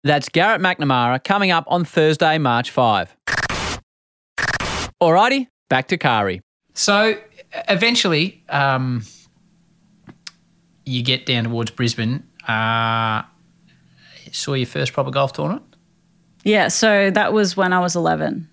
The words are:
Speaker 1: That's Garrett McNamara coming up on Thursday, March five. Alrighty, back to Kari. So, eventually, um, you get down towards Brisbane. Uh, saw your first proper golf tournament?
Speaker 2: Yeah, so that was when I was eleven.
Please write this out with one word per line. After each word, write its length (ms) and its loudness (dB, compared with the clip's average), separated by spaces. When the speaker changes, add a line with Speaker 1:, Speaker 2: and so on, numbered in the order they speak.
Speaker 1:
That's 240 2
Garrett 320 2
McNamara 640 0
coming 260 0
up 160 0
on 180 0
Thursday, 540 2
March 320 0
five. 440 0
Alrighty, 460 4
back 200 0
to 100 -2
Kari. 420 0
So, 440 2
eventually, 800 0
um, 540 0
you 180 -4
get 240 -2
down 180 0
towards 260 -4
Brisbane. 520 -2
Uh, 760 0
saw 220 -6
your 120 -2
first 260 -6
proper 180 -2
golf 220 -2
tournament? 300 -4
Speaker 2:
Yeah, 240 2
so 420 2
that 220 2
was 240 0
when 160 0
I 80 2
was 160 -2
eleven. 560 -2